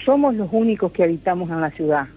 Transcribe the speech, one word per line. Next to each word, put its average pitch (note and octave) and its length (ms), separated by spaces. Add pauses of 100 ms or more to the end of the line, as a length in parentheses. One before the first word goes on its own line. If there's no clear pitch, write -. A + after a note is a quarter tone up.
somos C#4 300
los G3+ 160
únicos A3 400
que - 120
habitamos F3 480
en E3 100
la D#3 100
ciudad. D3 460